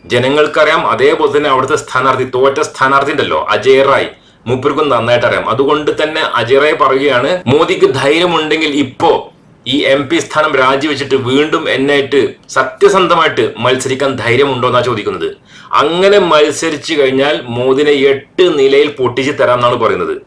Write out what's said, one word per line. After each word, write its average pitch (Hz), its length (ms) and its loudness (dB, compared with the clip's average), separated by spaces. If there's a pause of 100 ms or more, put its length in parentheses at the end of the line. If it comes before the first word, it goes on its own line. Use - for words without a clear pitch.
(120)
ജനങ്ങൾക്കറിയാം. 151 680 2 (120)
അതേപോലെ 143 420 2
തന്നെ 147 180 0
അവിടുത്തെ 131 300 0
സ്ഥാനാർത്ഥി, 127 420 -2 (100)
തോറ്റ 135 240 2 (120)
സ്ഥാനാർത്ഥി 139 440 0
ഉണ്ടല്ലോ, 92 240 -2 (160)
അജയ് 131 340 4
റായ്, 107 200 0 (400)
മൂപ്പർക്കും 139 460 -2
നന്നായിട്ട് 117 340 0
അറിയാം. 95 240 -2
അതുകൊണ്ട് 147 360 0 (120)
തന്നെ 156 220 -2 (180)
അജയ് 123 220 2
റായ് 156 200 2
പറയുകയാണ്, 135 480 0 (220)
മോദിക്ക് 170 340 2 (140)
ധൈര്യമുണ്ടെങ്കിൽ 160 720 0 (100)
ഇപ്പോ 143 300 0 (600)
ഈ - 20 -2 (180)
എം 143 160 0
പി 165 160 0
സ്ഥാനം 156 260 -2 (100)
രാജിവെച്ചിട്ട് 135 560 0 (120)
വീണ്ടും 156 340 0 (120)
എന്നായിട്ട് 139 440 0 (360)
സത്യസന്ധമായിട്ട് 165 880 2 (180)
മത്സരിക്കാൻ 131 480 -2 (120)
ധൈര്യമുണ്ടോ 123 480 0
എന്നാ 123 180 0
ചോദിക്കുന്നത്. 98 380 -4 (540)
അങ്ങനെ 185 360 2 (140)
മത്സരിച്ചു 151 680 0
കഴിഞ്ഞാൽ 135 360 2 (220)
മോദിനെ 131 360 2 (180)
എട്ട് 139 340 0 (140)
നിലയിൽ 139 300 4 (100)
പൊട്ടിച്ച് 131 400 -2
തരാം 123 200 2
എന്നാണ് 123 240 0
പറയുന്നത്. 90 320 -2 (120)